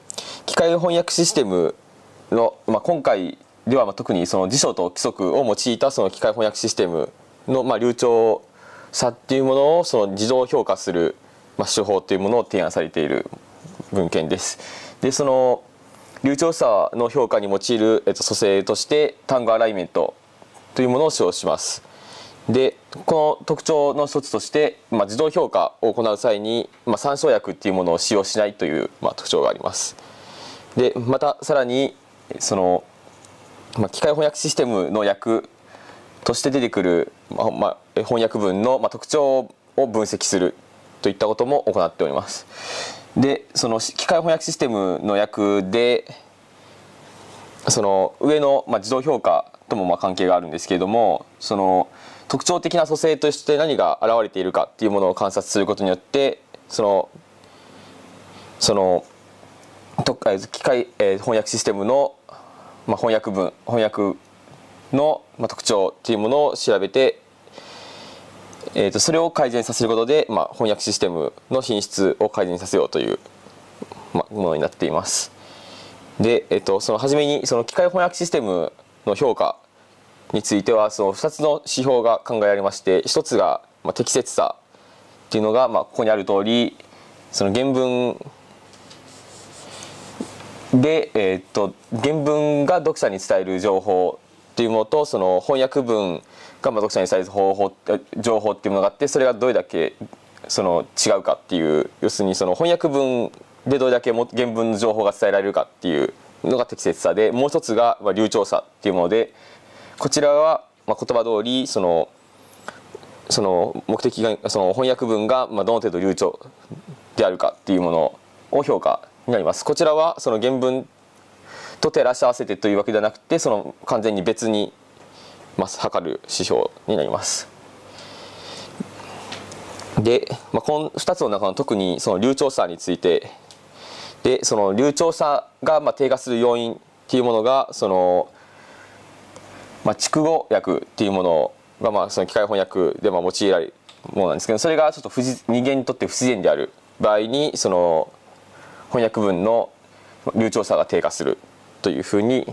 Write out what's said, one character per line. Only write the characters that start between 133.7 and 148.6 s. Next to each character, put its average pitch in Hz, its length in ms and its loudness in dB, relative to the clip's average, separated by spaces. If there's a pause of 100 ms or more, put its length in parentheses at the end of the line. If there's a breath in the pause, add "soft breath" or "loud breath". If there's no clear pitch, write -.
で、 123 200 0
そ 117 120 0
の 98 160 2
流 135 200 2
暢 165 200 0
さ 147 360 -2 (140)
が、 156 180 2
ま 143 100 0
あ、 - 40 -2
低 135 140 0
下 127 100 2
す - 120 -10
る 117 100 0
要 120 160 4
因 117 180 -4
っ - 20 -12 (300)
て - 100 0
い 127 40 4
う 120 40 2
も 120 80 2
の 110 100 2
が、 131 300 2
そ 110 160 -2
の、 90 420 2 (1500 loud breath)
ま 110 80 2
あ、 - 40 -10
筑 - 260 0
語 160 260 0
訳 95 280 0
っ - 40 -4
て - 240 -6
い 101 40 2
う 98 40 0
も 95 120 0
の 82 280 2 (280)
が、 117 100 0
ま 98 140 0
あ、 101 60 -4
そ - 100 -2
の 92 60 0
機 - 80 -8
械 107 120 2
翻 104 120 -2
訳 92 420 0
で、 104 100 0
ま 92 80 0
あ、 - 20 0
用 90 100 0
い 101 200 0
ら 92 80 4
れ 82 80 -4
る - 80 -16 (380)
も 98 100 0
の 90 60 2
な 73 60 0
ん - 20 -2
で 87 40 -6
す - 60 -8
け 113 60 0
ど、 107 80 0
そ 165 80 2
れ 160 80 0
が 151 160 4
ち - 60 -20
ょ - 20 -18
っ - 20 -14
と 104 60 -12
不 - 120 -4
自-、 123 280 -4
人 123 160 0
間 139 100 2
に 131 100 -2
と 127 80 -2
っ 123 40 -14
て 98 100 -4
不 87 40 -8
自 - 160 -4
然 120 140 0
で 85 80 2
あ 76 60 6
る 73 180 -4 (280)
場 107 140 2
合 104 60 2
に、 135 360 -2
そ - 120 -2
の 87 440 2 (800 loud breath)